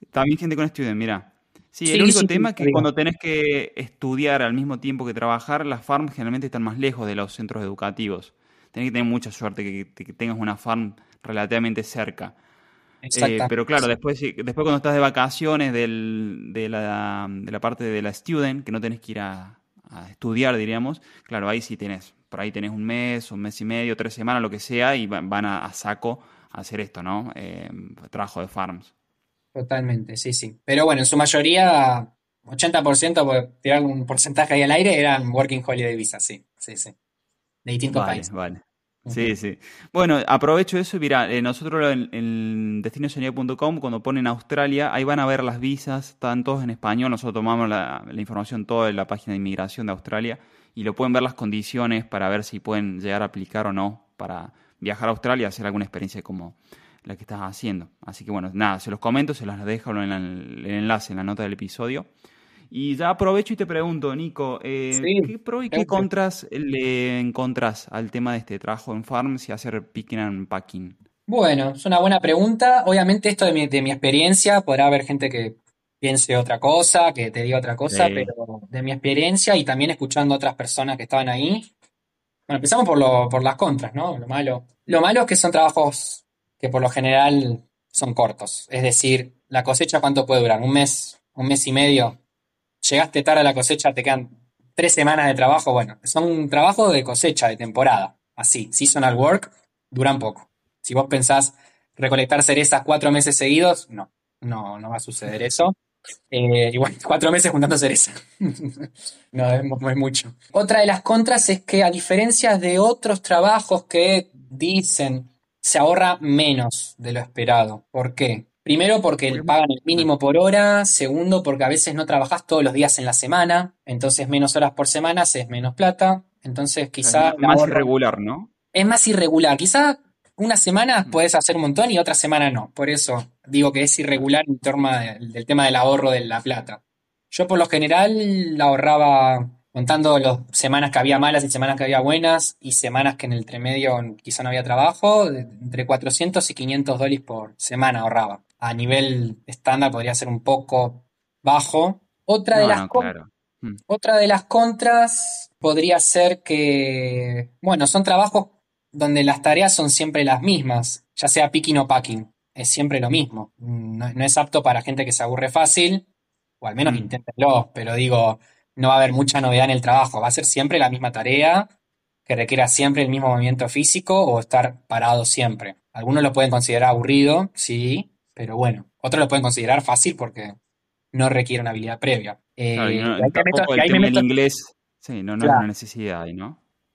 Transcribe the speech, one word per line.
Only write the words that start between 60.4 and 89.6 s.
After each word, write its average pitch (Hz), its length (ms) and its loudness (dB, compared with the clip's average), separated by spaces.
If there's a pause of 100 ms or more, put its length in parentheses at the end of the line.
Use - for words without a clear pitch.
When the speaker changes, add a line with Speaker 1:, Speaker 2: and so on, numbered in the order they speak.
Speaker 1:
enlace 104 460 -4
en 95 60 -8
la 95 40 -8
nota 101 220 -6
del 101 80 -6
episodio. 120 540 -10 (640)
Y 139 280 -6
ya 170 140 -2
aprovecho 196 420 0
y 202 40 -4
te 202 80 -6
pregunto, 160 520 -4
Nico, 143 440 -8
eh, 131 320 -6
Speaker 2:
Sí, 190 320 0
Speaker 1:
¿qué 220 140 -8
pro 240 240 -8
y 240 80 -8
qué - 60 -4
Speaker 2:
gracias. 214 100 0
Speaker 1:
contras 190 640 -2
le 127 720 -2
encontrás 120 720 -4
al 113 180 -8
tema 123 220 -4
de 113 60 -4
este 107 200 -10
trabajo 110 340 -10
en 110 120 -10
farms 131 440 -6
y 107 40 -10
hacer 107 400 -10
picking 113 260 -10
and 101 300 -6
packing? 92 480 -10 (320)
Speaker 2:
Bueno, 156 480 2
es - 100 -14
una 180 140 4
buena 190 180 4
pregunta. 220 680 4
Obviamente 190 420 2
esto 202 160 0
de 170 80 4
mi, 151 160 0
de 135 140 0
mi 135 100 -2
experiencia, 175 720 2
podrá 139 260 2
haber 139 160 2
gente 139 260 -4
que 113 240 -6 (460)
piense 135 360 0
otra 120 220 -2
cosa, 170 560 4
que 110 160 -6
te 117 140 -6
diga 127 140 0
otra 120 180 -4
cosa, 147 320 0
Speaker 1:
Sí. 98 60 -4
Speaker 2:
pero 110 540 -8
de 127 140 -8
mi 135 80 -6
experiencia 156 640 0
y 151 100 2
también 143 280 -2
escuchando 143 420 -2
a 135 40 0
otras 135 180 -4
personas 135 400 -4
que 113 80 -12
estaban 131 240 -2
ahí. 151 360 -2 (840)
Bueno, 143 80 -2
empezamos 202 280 2
por 160 140 4
lo, 127 300 4
por 127 160 0
las 135 100 0
contras, 135 400 -2
¿no? 156 240 -4
Lo 120 80 -12
malo. 131 380 -4 (220)
Lo 165 140 2
malo 214 200 4
es 240 80 2
que 185 80 2
son 170 160 2
trabajos 156 720 0 (340)
que 131 100 -4
por 127 140 0
lo 127 60 2
general 131 760 2 (300)
son 127 200 -2
cortos. 107 580 -4
Es 127 120 -2
decir, 127 520 0 (140)
la 131 140 0